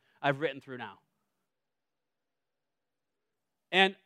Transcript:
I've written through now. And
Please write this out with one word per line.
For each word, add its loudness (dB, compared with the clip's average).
I've 2
written -4
through -14
now. -12
And 4